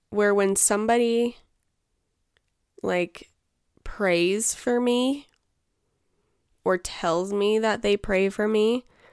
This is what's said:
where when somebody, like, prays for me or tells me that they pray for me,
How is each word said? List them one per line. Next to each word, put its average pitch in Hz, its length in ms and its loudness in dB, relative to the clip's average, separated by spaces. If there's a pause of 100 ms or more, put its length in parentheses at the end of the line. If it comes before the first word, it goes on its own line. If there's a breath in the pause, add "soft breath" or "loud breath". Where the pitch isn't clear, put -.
where 202 240 2
when 196 220 2
somebody, 233 800 2 (1500)
like, 180 480 -4 (520)
prays 185 680 0
for 240 280 -2
me 247 460 0 (1400)
or 185 140 0
tells 180 540 -4
me 208 280 0
that 220 220 -2
they 202 140 2
pray 196 340 0
for 208 180 -4
me, 220 380 0 (280 soft breath)